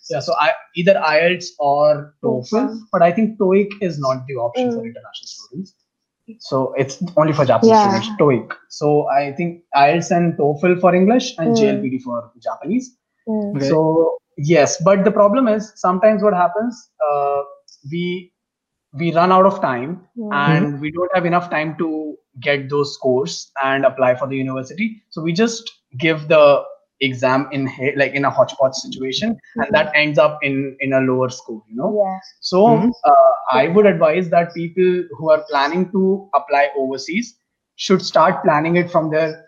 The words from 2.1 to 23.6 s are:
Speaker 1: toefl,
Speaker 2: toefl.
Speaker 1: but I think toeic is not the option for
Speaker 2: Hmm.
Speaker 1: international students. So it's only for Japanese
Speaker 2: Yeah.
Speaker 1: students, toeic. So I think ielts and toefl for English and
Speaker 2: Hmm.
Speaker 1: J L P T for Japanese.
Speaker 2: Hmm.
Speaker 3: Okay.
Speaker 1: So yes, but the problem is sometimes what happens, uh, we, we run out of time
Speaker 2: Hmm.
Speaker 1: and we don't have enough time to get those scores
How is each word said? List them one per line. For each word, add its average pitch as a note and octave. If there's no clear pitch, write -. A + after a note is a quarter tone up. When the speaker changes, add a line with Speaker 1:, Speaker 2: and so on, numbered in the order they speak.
Speaker 1:
toefl, B2+
Speaker 2:
toefl. A3+
Speaker 1:
but F3+
I E3+
think G#3+
toeic G3
is E3
not C3
the C#3
option F3
for A3+
Speaker 2:
Hmm. A#3
Speaker 1:
international -
students. -
So C3
it's C3+
only D#3
for C#3+
Japanese B2+
Speaker 2:
Yeah. G#3
Speaker 1:
students, A3+
toeic. C3
So D3
I C#3
think E3+
ielts D3+
and E3+
toefl D#3
for F3+
English G#3
and A3+
Speaker 2:
Hmm. A3+
Speaker 1:
J A3
L C3+
P C3
T B2+
for A#2+
Japanese. E3+
Speaker 2:
Hmm. G#3+
Speaker 3:
Okay. C#3
Speaker 1:
So D#3+
yes, D3
but G3
the G#3+
problem G#3+
is G#3+
sometimes F#3+
what G#3
happens, G#3
uh, C#3+
we, F3+
we E3
run F3
out F#3+
of G3
time C#3
Speaker 2:
Hmm. G#3+
Speaker 1:
and C#3+
we D3+
don't F3
have F3
enough E3+
time D#3
to D#3
get C#3
those C#3+
scores C3+